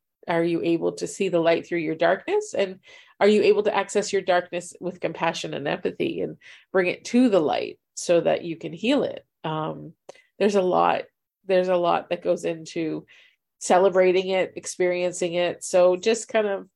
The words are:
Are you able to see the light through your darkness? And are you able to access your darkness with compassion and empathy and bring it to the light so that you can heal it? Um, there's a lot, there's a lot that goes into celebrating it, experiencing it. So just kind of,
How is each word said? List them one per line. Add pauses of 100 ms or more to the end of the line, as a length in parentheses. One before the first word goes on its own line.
(280)
Are
you
able
to
see
the
light
through
your
darkness?
And (400)
are
you
able
to
access
your
darkness
with
compassion
and
empathy
and (340)
bring
it
to
the
light (160)
so
that
you
can
heal
it? (180)
Um, (460)
there's
a
lot, (420)
there's
a
lot
that
goes
into (540)
celebrating
it,
experiencing
it.
So
just
kind
of,